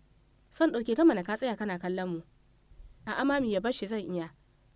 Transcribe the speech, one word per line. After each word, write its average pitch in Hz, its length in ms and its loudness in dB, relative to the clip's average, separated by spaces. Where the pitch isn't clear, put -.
"Son 320 240 2
ɗauke 226 240 0
ta 330 80 8
mana, 233 180 6
ka 208 140 -4
tsaya 247 180 -2
kana 196 240 -4
kallon 185 300 -4
mu." 165 120 -4
"A'a 214 180 -4
Mami, 269 300 0
ya 190 80 0
bar 226 120 -2
shi, 214 140 -8
zan 214 140 -4
iya." 175 320 -6